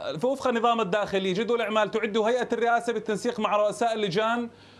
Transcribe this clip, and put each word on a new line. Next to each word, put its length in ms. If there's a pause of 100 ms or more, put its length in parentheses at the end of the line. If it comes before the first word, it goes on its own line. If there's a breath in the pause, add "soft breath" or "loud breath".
(240)
وفق 220
النظام 340
الداخلي 520
جدول 240
الأعمال 340
تعده 340
هيئة 280
الرئاسة 400
بالتنسيق 480
مع 160
رؤساء 380
اللجان، 560 (300 loud breath)